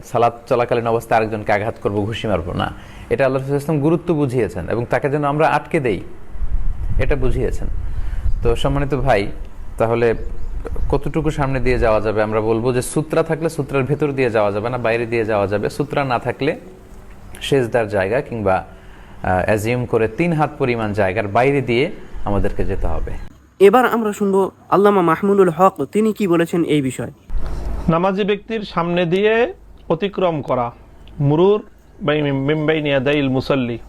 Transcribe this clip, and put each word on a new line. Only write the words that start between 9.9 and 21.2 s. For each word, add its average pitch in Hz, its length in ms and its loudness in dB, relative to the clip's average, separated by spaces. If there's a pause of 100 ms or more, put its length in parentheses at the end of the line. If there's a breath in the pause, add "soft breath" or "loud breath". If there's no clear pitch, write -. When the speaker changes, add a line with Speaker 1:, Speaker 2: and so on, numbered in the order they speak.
Speaker 1:
কতটুকু 151 420 0
সামনে 135 280 -2
দিয়ে 120 200 2
যাওয়া 110 220 4
যাবে? 107 220 0
আমরা 107 180 0
বলবো 113 320 0
যে 123 80 0
সূত্রা 156 420 -2
থাকলে 160 260 -2
সূত্রার 139 340 -2
ভেতর 143 280 0
দিয়ে 131 180 0
যাওয়া 104 220 2
যাবে 104 180 -2
না, 127 80 -4
বাইরে 117 280 0
দিয়ে 113 200 0
যাওয়া 101 220 0
যাবে। 104 220 -2
সূত্রা 143 340 -4
না 123 160 0
থাকলে 135 400 -4 (840)
সেজদার 120 460 0
জায়গা 101 340 0
কিংবা 98 420 0 (580 loud breath)
অ্যাজিউম 107 640 0
করে 110 220 0
তিন 170 260 0
হাত 151 240 0
পরিমাণ 117 360 -2
জায়গার 101 340 0